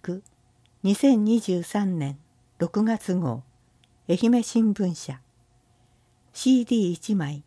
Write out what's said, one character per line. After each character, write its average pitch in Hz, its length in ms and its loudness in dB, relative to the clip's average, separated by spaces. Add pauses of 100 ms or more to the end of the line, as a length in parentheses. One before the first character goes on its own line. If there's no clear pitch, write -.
句。 185 220 -10 (600)
二 196 120 2
千 233 300 4
二 220 160 2
十 180 220 -2
三 190 360 -2
年 139 180 -6 (420)
六 208 260 -2
月 220 280 -2
号。 131 300 -4 (640)
愛 170 160 2
媛 233 180 4
新 226 320 0
聞 180 220 -2
社。 - 240 -12 (1160)
シ 254 260 4
ー - 20 -4
デ 240 100 0
ィ 196 140 2
ー - 20 -2
一 202 240 -4
枚、 147 320 -4